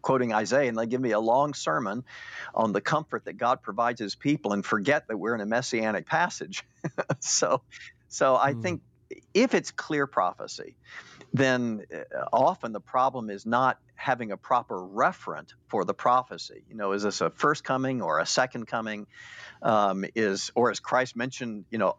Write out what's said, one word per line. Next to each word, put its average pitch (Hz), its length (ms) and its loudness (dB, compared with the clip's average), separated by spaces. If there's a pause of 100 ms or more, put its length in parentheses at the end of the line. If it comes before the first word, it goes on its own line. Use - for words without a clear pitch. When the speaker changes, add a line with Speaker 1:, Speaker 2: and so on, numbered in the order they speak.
Speaker 1:
quoting 123 320 2
Isaiah, 110 360 2
and 113 100 -2
they 117 80 0
give 123 140 -2
me 127 100 0
a 107 100 4
long 135 340 2
sermon 131 500 -4 (500)
on 110 180 2
the 101 80 2
comfort 151 440 -2
that - 120 -10
God 123 260 0
provides 117 380 -2
his 101 140 -6
people 143 380 -2
and 101 120 0
forget 117 440 0
that 110 80 -4
we're 104 180 -2
in 113 60 -4
a 101 60 -4
messianic 110 600 0
passage. - 640 -2
<laughs> - 40 -20 (460)
So, - 440 0 (460)
so 135 280 4
I 139 160 4
Speaker 2:
Hmm. 117 100 -6
Speaker 1:
think 180 200 -4 (520)
if 240 200 6
it's 170 180 0
clear 147 340 0
prophecy, - 720 -2 (560)
then, 123 600 2
uh, 73 400 -6
often 127 400 2
the 104 80 -8
problem 127 480 0
is 101 160 -10
not 120 340 2 (180)
having 120 340 -2
a 95 60 -4
proper 120 440 0
referent 98 760 -4 (140)
for 101 160 0
the 98 100 -2
prophecy. - 760 0
You 110 80 -18
know, 101 160 -2
is 101 100 -2
this 104 180 -2
a 82 100 2
first - 340 0
coming 131 380 -2
or 80 180 2
a 85 60 0
second 127 400 -2
coming? 107 400 -6 (560)
Um, 101 420 4 (100)
is, 101 400 0
or 120 160 4
is 101 100 -4
Christ 127 360 0
mentioned, 117 540 -6
you 113 80 -4
know, 95 200 4